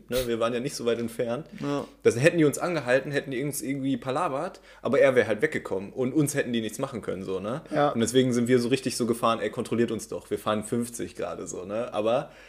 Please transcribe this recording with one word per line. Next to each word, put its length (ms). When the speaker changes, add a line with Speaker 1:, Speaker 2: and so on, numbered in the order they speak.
Speaker 1:
Ne? 80
Wir 100
waren 160
ja 60
nicht 160
so 100
weit 140
entfernt. 460
Speaker 2:
Ja. 240
Speaker 1:
Das 140
hätten 200
die 60
uns 140
angehalten, 520
hätten 220
die 100
uns 200
irgendwie 340
palabert, 640
aber 200
er 160
wäre 100
halt 160
weggekommen 500
und 220
uns 200
hätten 180
die 80
nichts 180
machen 240
können, 220
so, 160
ne? 220
Speaker 3:
Ja. 160
Speaker 1:
Und 100
deswegen 320
sind 160
wir 120
so 80
richtig 280
so 100
gefahren, 340
„Ey, 100
kontrolliert 400
uns 180
doch, 220
wir 80
fahren 240
fünfzig 540
gerade“, 320
so, 160
ne? 280
Aber, 380